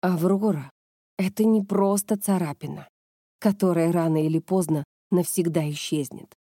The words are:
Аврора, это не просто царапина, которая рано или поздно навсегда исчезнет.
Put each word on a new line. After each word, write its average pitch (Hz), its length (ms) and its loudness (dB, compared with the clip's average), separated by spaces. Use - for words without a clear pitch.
Аврора, 185 680 0
это 196 260 0
не 220 160 4
просто 202 560 0
царапина, 180 720 -4
которая 175 520 2
рано 160 320 2
или 160 140 0
поздно 160 460 -2
навсегда 170 600 0
исчезнет. - 640 -6